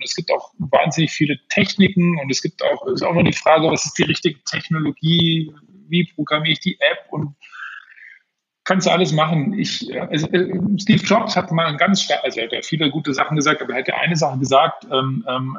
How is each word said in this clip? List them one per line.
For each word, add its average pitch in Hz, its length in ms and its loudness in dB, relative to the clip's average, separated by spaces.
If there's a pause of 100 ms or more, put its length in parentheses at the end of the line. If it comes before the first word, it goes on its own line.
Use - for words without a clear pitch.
Es - 100 -6
gibt 170 160 -4
auch - 280 -2
wahnsinnig 156 520 2
viele 147 280 0 (100)
Techniken 175 720 2
und 135 100 -6
es 127 120 -2
gibt - 200 -6
auch, - 240 0
es - 140 -2
ist - 20 -4
auch 170 120 0
noch 175 100 4
die 165 80 4
Frage, 156 380 4
was - 160 -2
ist - 120 -10
die 175 60 2
richtige 156 400 -2
Technologie, 160 1080 0 (340)
wie 170 160 2
programmiere 156 480 -2
ich 147 80 -4
die - 200 -4
App 156 300 0
und 151 240 -6 (1300)
kannst 185 220 2
du 165 60 4
alles 170 200 2
machen. 156 460 2
Ich, - 340 -4
äh, - 60 -6
also, 151 300 -4
äh, 185 300 0 (200)
Steve - 240 2
Jobs - 340 2
hat 180 160 -2
mal 165 140 2
ein 147 100 -2
ganz 180 260 2
star-, - 220 -2
also 123 160 -4
er 113 60 -4
hat 113 60 -8
ja - 100 -6
viele 156 280 0
gute 147 220 -4
Sachen 147 240 -2
gesagt, 147 240 2
aber 120 140 -6
er 131 60 -2
hat - 80 -6
ja 107 80 0
eine 156 200 0
Sache 147 220 0
gesagt, 135 460 2
ähm, 135 440 -2
ähm, 131 300 -4